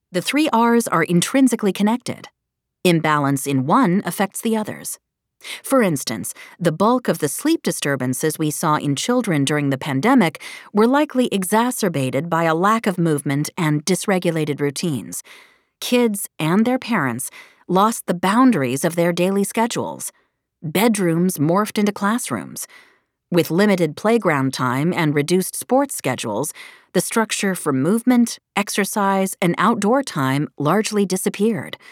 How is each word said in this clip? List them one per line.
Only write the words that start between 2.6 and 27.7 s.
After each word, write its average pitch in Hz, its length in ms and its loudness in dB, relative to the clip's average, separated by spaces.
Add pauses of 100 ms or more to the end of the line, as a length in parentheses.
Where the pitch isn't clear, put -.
Imbalance 151 640 2
in 135 180 0
one 196 380 2
affects 190 380 -4
the 220 160 -2
others. 95 420 -8 (640)
For 262 220 2
instance, 135 500 -4 (260)
the 170 120 2
bulk 220 360 0
of 170 120 0
the 147 80 -2
sleep 320 340 -2
disturbances 143 800 -2
we 151 100 0
saw 151 280 0
in 143 180 -2
children 196 500 0
during 147 240 0
the 135 80 0
pandemic 160 640 2 (320)
were 214 140 4
likely 269 400 0
exacerbated 170 1040 -2
by 165 140 0
a 160 100 2
lack 208 320 0
of 185 100 0
movement 147 580 0
and 151 300 0
dysregulated 165 720 0
routines. 143 600 -4 (580)
Kids 233 480 0 (120)
and 175 260 2
their 254 140 0
parents 143 500 -4 (380)
lost 202 400 0
the 185 80 -2
boundaries 180 680 2
of 170 120 0
their 175 180 2
daily 190 300 0
schedules. 120 680 -4 (520)
Bedrooms 180 760 2
morphed 175 400 0
into 208 140 2
classrooms. 196 720 -6 (640)
With 170 220 2
limited 180 440 2
playground 170 560 0
time 135 420 0
and 151 200 0
reduced 160 420 0
sports 269 380 -2
schedules, 120 600 -4 (400)
the 180 80 2
structure 214 520 -2
for 156 180 -2